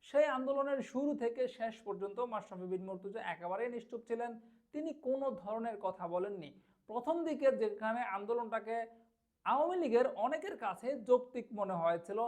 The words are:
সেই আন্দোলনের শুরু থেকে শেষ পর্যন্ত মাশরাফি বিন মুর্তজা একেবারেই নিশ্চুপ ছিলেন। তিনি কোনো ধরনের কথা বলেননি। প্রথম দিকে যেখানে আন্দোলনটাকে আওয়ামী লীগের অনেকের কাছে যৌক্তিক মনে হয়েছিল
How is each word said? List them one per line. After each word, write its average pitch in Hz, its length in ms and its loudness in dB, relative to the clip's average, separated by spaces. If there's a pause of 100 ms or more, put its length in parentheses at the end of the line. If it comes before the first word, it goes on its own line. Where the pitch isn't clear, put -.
সেই 302 180 6 (100)
আন্দোলনের 277 420 0 (120)
শুরু 285 200 0 (100)
থেকে 233 200 -2 (160)
শেষ 226 180 -4 (100)
পর্যন্ত 202 320 -6 (160)
মাশরাফি 190 380 -6
বিন 185 180 -2
মুর্তজা 196 320 -8 (120)
একেবারেই 190 420 -2
নিশ্চুপ 233 340 -8
ছিলেন। 233 220 -2 (420)
তিনি 311 180 -4 (160)
কোনো 269 200 2 (140)
ধরনের 220 440 -4
কথা 185 280 -2
বলেননি। 185 360 -2 (400)
প্রথম 240 260 0 (120)
দিকে 285 200 4 (140)
যেখানে 220 400 0 (160)
আন্দোলনটাকে 226 600 -2 (680)
আওয়ামী 311 360 4
লীগের 254 260 6 (180)
অনেকের 320 380 -2
কাছে 202 240 -4 (200)
যৌক্তিক 247 380 4 (140)
মনে 190 220 0
হয়েছিল 170 460 2